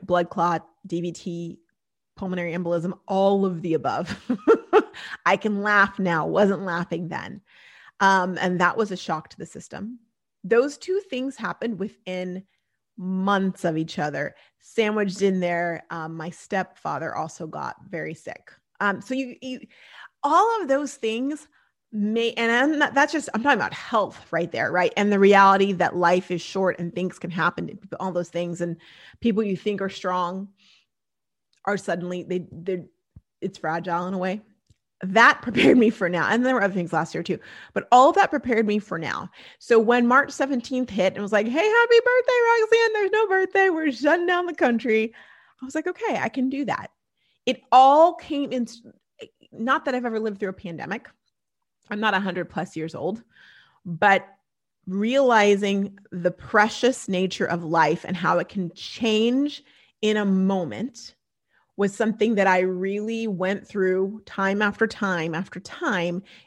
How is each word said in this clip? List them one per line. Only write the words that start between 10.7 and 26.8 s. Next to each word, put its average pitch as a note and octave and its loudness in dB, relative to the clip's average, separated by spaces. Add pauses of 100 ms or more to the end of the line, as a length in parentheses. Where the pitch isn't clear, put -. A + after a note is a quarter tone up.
two F#4 -4
things C4 -6
happened G#3 -6
within F#3 -8 (540)
months F#3+ -2
of D#3+ 0
each D#3+ -4
other. D3 -4 (240)
Sandwiched G#3 -2
in F#3+ 2
there, F3 -2
um, E3 -8
my E3 -8
stepfather E3 -6
also D#3 -8
got D3 -10 (140)
very D#3+ -8
sick. - -16 (280)
Um, G3+ -2
so - -8
you, B3+ -6
you, B3+ -10 (640)
all G4 2
of D#4 -6
those C#4 -2
things B3 -6 (440)
may, A3 -2
and A#3 0
I'm C#4+ 2
not, C#4+ 0
that's C#4+ 2
just, D4+ -4
I'm A3+ -2
talking C4 2
about B2 -2
health - -4
right E3+ -2
there, - -2
right? F3+ 2
And G#3 2
the G3+ 2
reality G3 8
that F3 0
life F3+ 2
is E3+ -4
short F#3 -2
and E3+ -8